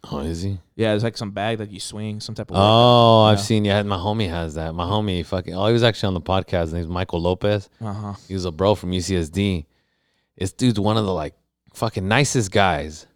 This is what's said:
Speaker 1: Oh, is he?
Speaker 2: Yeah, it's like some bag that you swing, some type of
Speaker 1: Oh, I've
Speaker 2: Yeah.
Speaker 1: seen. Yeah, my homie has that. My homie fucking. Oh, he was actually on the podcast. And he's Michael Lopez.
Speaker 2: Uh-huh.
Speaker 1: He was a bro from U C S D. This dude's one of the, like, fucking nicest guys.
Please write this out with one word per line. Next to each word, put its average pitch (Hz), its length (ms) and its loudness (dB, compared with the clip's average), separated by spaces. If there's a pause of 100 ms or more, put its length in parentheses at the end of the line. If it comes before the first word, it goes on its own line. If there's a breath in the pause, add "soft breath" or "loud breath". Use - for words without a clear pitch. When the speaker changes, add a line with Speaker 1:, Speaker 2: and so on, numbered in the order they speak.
Speaker 1:
Oh, 71 100 -8
is 82 240 -6
he? 98 160 -6 (180)
Speaker 2:
Yeah, 107 160 0
it's 107 100 0
like 117 140 -4
some 104 140 -10
bag 104 260 -6
that 104 140 -10
you 95 100 -16
swing, 107 400 -10
some 113 140 -14
type 104 160 -12
of - 60 -6
Speaker 1:
Oh, 113 680 8
I've 107 160 6
Speaker 2:
Yeah. 104 40 -4
Speaker 1:
seen. 107 220 0
Yeah, 101 160 2
my 101 160 -4
homie 104 320 -2
has 82 240 -6
that. 80 200 -8
My 87 120 -4
homie 95 400 -2
fucking. 92 280 -6
Oh, 95 120 -2
he 113 80 4
was 117 100 2
actually 110 260 0
on 92 40 -2
the 85 80 -4
podcast. 92 480 -2
And 82 80 -6
he's 85 100 -6
Michael 87 340 -4
Lopez. 98 460 -2 (140)
Speaker 2:
Uh-huh. 104 320 -10 (140)
Speaker 1:
He 95 80 -10
was 90 100 -6
a 87 60 -4
bro 95 240 2
from 90 180 -6
U 90 80 -2
C 92 160 -2
S 82 100 -2
D. 92 380 -4 (720)
This 92 160 -8
dude's 120 260 0
one 104 180 0
of 110 80 -2
the, 95 80 -2
like, 76 200 -6 (400)
fucking 107 340 -4
nicest 117 440 0
guys. 78 640 0